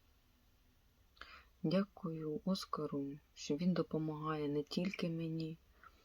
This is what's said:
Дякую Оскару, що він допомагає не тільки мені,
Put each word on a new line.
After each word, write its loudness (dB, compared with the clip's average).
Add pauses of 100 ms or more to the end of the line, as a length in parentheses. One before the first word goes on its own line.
(1600)
Дякую 0
Оскару, -2 (160)
що -2
він 4
допомагає 0
не 2
тільки 0
мені, -2 (460)